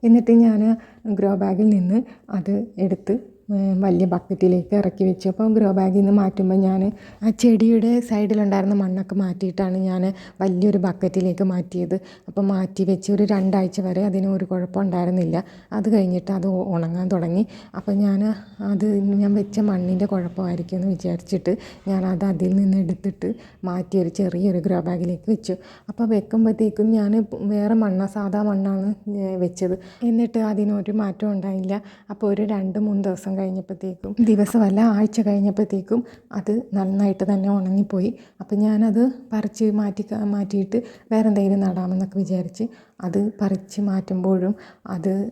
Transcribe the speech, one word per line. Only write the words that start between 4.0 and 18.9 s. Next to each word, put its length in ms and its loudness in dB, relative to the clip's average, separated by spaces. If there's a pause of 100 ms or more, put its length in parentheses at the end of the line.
ബക്കറ്റിലേക്ക് 680 0
ഇറക്കി 280 0
വെച്ചു. 240 -2
അപ്പം 260 0
ഗ്രോ 100 4 (100)
ബാഗിൽ 240 2
നിന്ന് 200 4
മാറ്റുമ്പോൾ 420 2
ഞാൻ 180 2 (420)
ആ 60 2 (120)
ചെടിയുടെ 500 6 (160)
സൈഡിലുണ്ടായിരുന്ന 760 2
മണ്ണൊക്കെ 400 -2
മാറ്റിയിട്ടാണ് 560 -2 (120)
ഞാൻ 120 -2 (400)
വലിയൊരു 440 2
ബക്കറ്റിലേക്ക് 680 0
മാറ്റിയത്. 440 -4 (320)
അപ്പം 160 -4 (100)
മാറ്റി 360 -2
വെച്ച് 260 -2
ഒരു 180 4
രണ്ടാഴ്ച 520 0
വരെ 240 -2
അതിന് 180 -2 (100)
ഒരു 120 -4
കുഴപ്പം 360 -4
ഉണ്ടായിരുന്നില്ല. 520 0 (400)
അത് 160 -2
കഴിഞ്ഞിട്ട് 440 0
അത് 180 -2
ഉ-, 180 -2
ഉണങ്ങാൻ 400 -2
തുടങ്ങി. 300 0 (360)
അപ്പം 240 -4
ഞാൻ 160 2 (540)
അത് 120 0 (360)